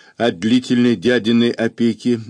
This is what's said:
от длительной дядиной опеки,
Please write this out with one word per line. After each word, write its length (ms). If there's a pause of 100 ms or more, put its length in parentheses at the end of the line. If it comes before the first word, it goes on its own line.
(180)
от 220
длительной 560
дядиной 560
опеки, 680 (100)